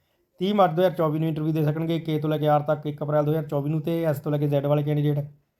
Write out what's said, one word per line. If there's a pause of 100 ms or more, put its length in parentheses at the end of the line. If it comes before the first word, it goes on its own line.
(400)
ਤੀਹ
March
ਦੋ
ਹਜ਼ਾਰ
ਚੌਵੀ
ਨੂੰ
ਇੰਟਰਵਿਊ
ਦੇ
ਸਕਣਗੇ।
ਕੇ
ਤੋਂ
ਲੈ
ਕੇ
ਆਰ
ਤੱਕ
ਇੱਕ
ਅਪ੍ਰੈਲ
ਦੋ
ਹਜ਼ਾਰ
ਚੌਵੀ
ਨੂੰ
ਤੇ
ਐਸ
ਤੋਂ
ਲੈ
ਕੇ
ਜ਼ੈੱਡ
ਵਾਲੇ
ਕੈਂਡੀਡੇਟ (340)